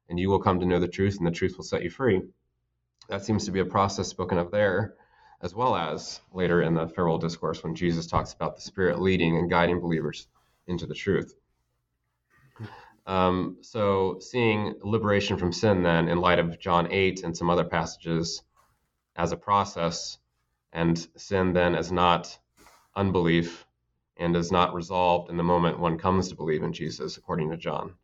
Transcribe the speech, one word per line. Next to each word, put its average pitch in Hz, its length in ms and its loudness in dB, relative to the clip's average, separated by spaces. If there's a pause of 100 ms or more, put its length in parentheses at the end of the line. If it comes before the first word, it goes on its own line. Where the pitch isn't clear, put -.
"And 87 100 -4
you 95 100 2
will 95 120 4
come 92 180 4
to 90 60 0
know 90 140 2
the 87 80 0
truth, 98 300 0
and 85 100 0
the 85 40 2
truth 87 240 -4
will 85 80 -14
set - 200 -4
you 85 60 -6
free." 98 320 2 (880)
That 98 140 -6
seems 104 220 0
to 92 60 -6
be 92 80 0
a 90 60 2
process 98 420 0
spoken 92 320 -2
of 87 100 -2
there, 104 460 2 (440)
as 87 140 -10
well 117 220 0
as 82 440 -4 (140)
later 87 300 2
in 80 100 2
the 82 160 0
farewell 82 300 0
discourse 82 440 -4
when 82 120 -6
Jesus 85 320 -2
talks 82 260 -2
about 80 220 -6
the - 80 -18
Spirit 85 360 -2
leading 87 380 2
and 87 140 0
guiding 87 280 2
believers 80 480 -4 (380)
into 85 220 -6
the 73 80 -10
truth. - 400 -2 (1700)
Um, 92 560 2
so 98 580 0
seeing 110 540 0 (100)
liberation 101 540 2
from 87 160 0
sin 95 300 2
then 82 260 4
in 85 100 2
light 87 200 4
of 85 200 -2
John 87 320 0
eight 92 320 0
and 82 140 -6
some 87 140 2
other 87 120 4
passages 82 800 -4 (720)
as 85 160 -2
a 85 60 -2
process, 92 800 -2 (560)
and 85 420 0
sin 92 380 0
then 87 200 4
as 82 180 -2
not 90 460 2 (580)
unbelief 85 680 2 (520)
and 85 180 0
is 85 160 -2
not 90 240 4
resolved 87 540 0
in 85 80 -6
the 85 60 0
moment 85 360 2
one 82 180 0
comes 92 320 0
to 80 60 -12
believe 80 260 -2
in 82 120 -4
Jesus, 80 440 -8
according 82 320 -6
to 82 80 -6
John. 82 460 -8